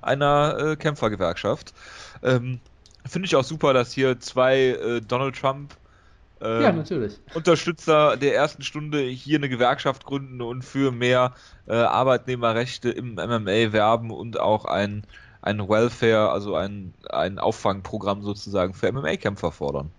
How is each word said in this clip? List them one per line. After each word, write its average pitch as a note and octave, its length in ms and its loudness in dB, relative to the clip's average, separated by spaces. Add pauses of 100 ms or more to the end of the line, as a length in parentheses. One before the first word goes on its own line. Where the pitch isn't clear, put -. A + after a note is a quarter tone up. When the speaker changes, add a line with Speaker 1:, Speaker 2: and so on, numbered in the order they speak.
Speaker 1:
einer, C#3+ 580 2
äh, D3+ 180 -2
Kämpfergewerkschaft. G#2+ 960 -2 (480)
Ähm, B2+ 380 0 (460)
finde F#3 200 -6
ich D#3+ 100 2
auch C3+ 80 4
super, D3+ 300 2
dass A#2+ 180 2
hier C3 280 0
zwei, C3 380 2
äh, A#2+ 440 2
Donald B2 360 -4
Trump, C#3+ 380 -4 (640)
ähm, A2+ 220 -2
Speaker 2:
Ja, G#3+ 100 6
natürlich. D3+ 480 -4 (140)
Speaker 1:
Unterstützer D#3 840 2
der C3 180 0
ersten C#3+ 280 0
Stunde D3+ 400 -6
hier C3 360 -2
eine C#3+ 120 -2
Gewerkschaft B2+ 560 0
gründen C3+ 340 -8
und B2 240 -8
für C3+ 260 0
mehr, B2+ 440 2 (320)
äh, - 80 -2
Arbeitnehmerrechte A#2+ 1120 2
im A2+ 300 -6
M F2+ 120 -4
M A2 160 -2
A G#2+ 280 2
werben A2+ 360 2
und A2 300 -8
auch G#2+ 240 2
ein, G#2 420 -2 (360)
ein G#2 260 -2
Welfare, A2 640 2
also G2+ 240 -4
ein, F#2+ 400 -6 (160)
ein F2 280 -2
Auffangprogramm G2 840 -2
sozusagen G2 500 -4
für - 160 -2
M-M-A-Kämpfer B2+ 640 -4
fordern. C#2+ 460 -6